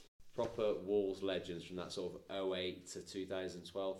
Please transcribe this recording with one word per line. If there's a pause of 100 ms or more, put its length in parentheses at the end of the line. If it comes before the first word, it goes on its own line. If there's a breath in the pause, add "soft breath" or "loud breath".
(340 loud breath)
proper (100)
Wolves
legends
from
that
sort
of (100)
oh
eight
to
two
thousand
twelve